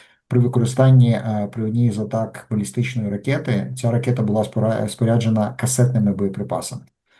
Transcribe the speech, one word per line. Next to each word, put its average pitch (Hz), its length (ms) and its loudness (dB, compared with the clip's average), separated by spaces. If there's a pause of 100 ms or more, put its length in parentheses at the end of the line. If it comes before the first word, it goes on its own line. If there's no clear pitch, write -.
(280)
при 123 120 2
використанні, 120 720 4
е, 107 420 -2
при 113 120 -6
одній 117 260 2
з 104 80 -6
атак 110 520 -6
балістичної 107 600 -4
ракети, 110 640 -4
ця 117 140 -2
ракета 123 320 -2
була 104 220 0
спора-, 107 440 -2
споряджена 110 640 0
касетними 120 600 0
боєприпасами. 98 680 -6 (380)